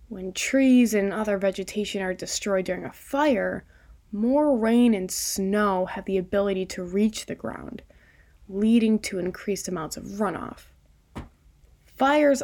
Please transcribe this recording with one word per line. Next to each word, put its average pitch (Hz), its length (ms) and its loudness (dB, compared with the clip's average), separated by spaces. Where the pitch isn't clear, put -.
When 185 240 -10
trees 254 600 4
and 196 180 2
other 208 260 -2
vegetation 196 640 -4
are 185 100 -2
destroyed 190 540 -4
during 180 180 -6
a 139 80 -12
fire, 208 720 -2
more 262 440 2
rain 226 380 6
and 185 160 -4
snow 196 760 0
have - 180 -10
the 190 140 -2
ability 190 480 -2
to - 160 -10
reach 202 440 0
the - 80 -10
ground, - 480 -12
leading 220 520 2
to 202 180 -8
increased 185 500 -6
amounts 160 280 -8
of - 80 -12
runoff. 196 640 -6
Fires 285 480 2